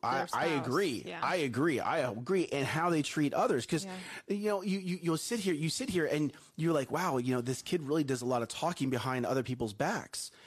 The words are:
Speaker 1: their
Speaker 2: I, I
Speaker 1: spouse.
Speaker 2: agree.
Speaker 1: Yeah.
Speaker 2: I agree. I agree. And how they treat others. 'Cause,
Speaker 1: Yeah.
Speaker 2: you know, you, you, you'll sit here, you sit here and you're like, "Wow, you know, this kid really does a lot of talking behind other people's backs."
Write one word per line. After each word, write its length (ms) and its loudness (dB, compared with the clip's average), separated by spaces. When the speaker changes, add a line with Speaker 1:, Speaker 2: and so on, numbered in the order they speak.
Speaker 1:
their 80 0
Speaker 2:
I, 120 0
I 40 -6
Speaker 1:
spouse. 400 0
Speaker 2:
agree. 400 0
Speaker 1:
Yeah. 160 -8
Speaker 2:
I 140 0
agree. 420 2
I 200 0
agree. 520 0
And 160 0
how 240 2
they 120 4
treat 300 0
others. 320 2
'Cause, 200 -2
Speaker 1:
Yeah. 500 -8
Speaker 2:
you 140 -2
know, 140 0
you, 180 0
you, 220 -2
you'll 160 2
sit 200 -2
here, 160 0
you 140 0
sit 200 -2
here 180 2
and 260 2
you're 180 2
like, 160 2
"Wow, 280 0
you 160 2
know, 80 2
this 200 -4
kid 200 -2
really 220 2
does 180 -2
a 40 -4
lot 160 2
of 60 -2
talking 420 -2
behind 340 0
other 200 2
people's 300 -4
backs." 560 -4